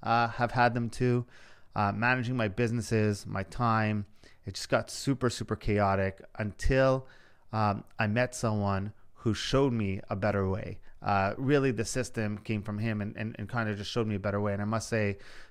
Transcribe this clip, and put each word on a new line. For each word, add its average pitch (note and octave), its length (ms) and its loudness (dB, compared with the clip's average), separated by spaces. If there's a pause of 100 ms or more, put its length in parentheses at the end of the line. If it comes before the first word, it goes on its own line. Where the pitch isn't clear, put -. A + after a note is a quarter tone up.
uh, A#2 280 2
have A#2+ 240 -2
had A#2+ 220 4
them A#2 160 -2
too. B2 360 2 (480)
Uh, G#2 160 2
managing A#2+ 460 0
my A2+ 100 2
businesses, G#2+ 800 0
my G2 160 -4
time, G#2+ 640 0 (380)
it F#2+ 100 -10
just - 140 -10
got - 240 2
super, B2+ 360 0
super G#2+ 280 -4
chaotic G2 640 2 (160)
until, C3 720 2 (440)
um, G#2+ 300 2 (160)
I A2 80 2
met A#2+ 260 0
someone G2+ 600 0 (220)
who A2 200 0
showed C3+ 380 2
me G#2 360 -2
a G#2+ 60 -4
better G2+ 340 0
way. - 300 -4 (240)
Uh, G2 340 2
really, C3+ 360 2
the G#2+ 120 -2
system G#2+ 540 -4
came G#2+ 240 -4
from G#2 160 -6
him G#2+ 220 -2
and, G#2 160 -6
and, A2 240 -6
and G2+ 100 -10
kinda A2 240 -2
just G2 160 -8
showed A#2 160 0
me G#2+ 80 -2
a G2+ 60 -2
better G2+ 200 -2
way. G#2 120 0
And G2+ 100 -4
I G#2 40 -4
must A2 220 -4
say, G#2 300 0 (320)